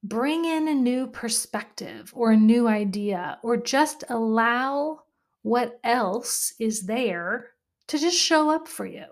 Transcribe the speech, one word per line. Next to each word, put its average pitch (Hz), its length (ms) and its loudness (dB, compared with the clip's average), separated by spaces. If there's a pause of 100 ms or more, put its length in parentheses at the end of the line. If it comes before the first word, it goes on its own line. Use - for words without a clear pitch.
bring 269 380 -2
in 320 240 0
a 311 60 0
new 254 340 0
perspective - 1040 -8
or 226 180 2
a 220 60 8
new 226 300 6
idea, 202 760 -2
or 233 140 0
just 277 540 0
allow 240 920 0 (440)
what 233 400 -2
else 233 760 -2
is 220 220 -2
there 202 720 -4 (360)
to 302 100 -4
just 339 200 0
show 311 320 4
up 320 180 0
for - 180 -10
you 185 260 -14